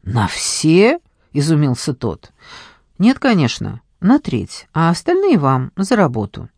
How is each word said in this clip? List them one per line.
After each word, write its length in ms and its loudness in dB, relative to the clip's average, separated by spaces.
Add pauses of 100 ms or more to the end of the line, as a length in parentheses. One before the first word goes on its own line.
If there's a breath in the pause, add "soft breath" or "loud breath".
"На 240 -2
все?" — 720 2 (340)
изумился 600 0
тот. 380 -10 (680 loud breath)
"Нет, 220 2
конечно, 640 -2 (180)
на 180 4
треть, 560 -6
а 160 2
остальные 480 0
вам 380 0
за 180 -2
работу". 640 -2